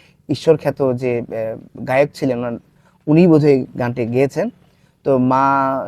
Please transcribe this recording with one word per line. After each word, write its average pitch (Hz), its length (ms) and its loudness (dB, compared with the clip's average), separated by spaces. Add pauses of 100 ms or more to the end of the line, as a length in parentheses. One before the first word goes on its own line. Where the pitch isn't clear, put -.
(300)
ঈশ্বর 156 280 0
খ্যাত 139 360 -2
যে, 123 280 -4
আহ, 110 600 -10
গায়ক 135 300 0
ছিলেন 127 260 -4
ওনার, 120 200 -6 (480)
উনিই 165 200 6
বোধহয় 147 380 4 (140)
গানটি 123 260 -4
গেয়েছেন। 139 440 -2 (540)
তো 139 140 2
মা 131 280 0 (420)